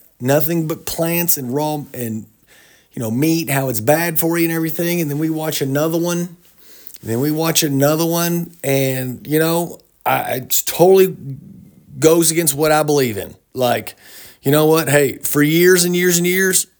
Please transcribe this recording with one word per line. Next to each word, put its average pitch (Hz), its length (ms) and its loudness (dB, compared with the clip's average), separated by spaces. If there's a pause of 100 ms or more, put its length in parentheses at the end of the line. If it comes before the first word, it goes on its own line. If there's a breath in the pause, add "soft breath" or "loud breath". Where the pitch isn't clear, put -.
(220)
nothing 156 480 0
but 160 160 -8
plants 170 500 -2
and 127 180 -8
raw 151 300 -4 (100)
and, 110 340 -8 (640 soft breath)
you - 80 -10
know, 110 100 -4
meat, 160 380 0
how 139 180 -2
it's 107 140 -2
bad 160 380 2
for 165 180 0
you 170 80 2
and 165 80 -2
everything. 170 480 -2
And 147 100 -4
then 143 80 -4
we 160 100 -2
watch 156 320 -4
another 147 360 -2
one, 170 220 -2
and - 880 -14
then 113 100 -2
we 147 120 0
watch 160 300 0
another 151 440 2
one, 170 580 -2
and, 131 640 -2
you 151 120 0
know, 165 400 -2 (260)
I, 127 300 -2
it - 300 -4
totally 190 520 4 (840)
goes 160 320 4
against 160 220 -2
what 151 180 0
I 151 120 2
believe 139 340 0
in. - 180 -10 (180)
Like, 120 420 -2 (480 loud breath)
you 139 80 2
know 151 140 4
what? 156 240 2
Hey, 143 280 2
for - 260 0
years 175 420 4
and 180 100 0
years 180 220 2
and 175 80 0
years 185 400 0 (140)